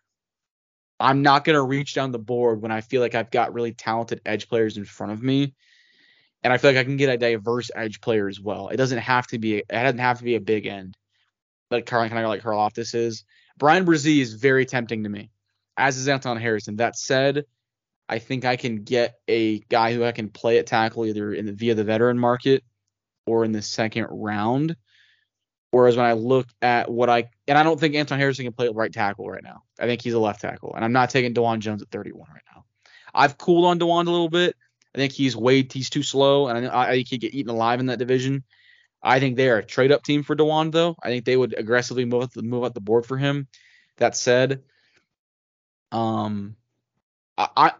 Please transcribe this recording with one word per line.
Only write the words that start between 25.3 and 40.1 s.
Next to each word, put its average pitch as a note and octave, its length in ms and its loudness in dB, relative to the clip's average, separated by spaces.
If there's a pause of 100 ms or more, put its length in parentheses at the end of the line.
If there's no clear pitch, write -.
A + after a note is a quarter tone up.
Whereas B2 260 6
when B2 80 2
I A#2+ 80 4
look A#2+ 360 0 (120)
at A#2+ 300 0
what A#2+ 180 0
I, A#2+ 220 2 (160)
and C#3+ 100 4
I D3+ 60 6
don't D#3+ 160 2
think D3 160 0
Anton D3 240 -2
Harrison C3+ 260 -2
can A#2+ 80 -8
play A#2+ 160 -2
right A2 240 -2
tackle G2+ 380 -4
right - 140 -12
now. B1 180 -20 (160)
I - 60 -4
think A#2 180 -2
he's A#2+ 120 -4
a A#2 40 2
left G#2+ 220 -2
tackle, - 340 -10
and G#2+ 100 -6
I'm A#2+ 80 0
not B2+ 180 2
taking B2 220 -2
Dewan A2+ 280 0
Jones G#2+ 220 -6
at A2 80 -20
thirty-one - 400 -14
right - 120 -20 (120)
now. - 100 -20 (500)
I've C#3 240 4
cooled F3 280 4
on F3 120 4
Dewan E3+ 280 2
a E3+ 40 0
little E3+ 180 0
bit. F3 280 0 (380)
I - 40 -6
think C3+ 140 0
he's C3+ 220 0
way, C3 360 4
he's C3 180 -8
too D3 140 -2
slow, C#3 460 2
and A#2+ 200 -4
I, B2 200 0
I B2 60 0
think B2+ 140 -2
he'd B2+ 120 -8
get A2 140 -6
eaten C3 160 -6
alive A#2 300 0
in B2+ 60 -2
that B2 120 -2
division. B2+ 460 -2 (580)
I C3 160 4
think C3 180 0
they C3 120 2
are A#2+ 80 4
a G2 80 -2
trade-up C3+ 400 2
team D3 180 0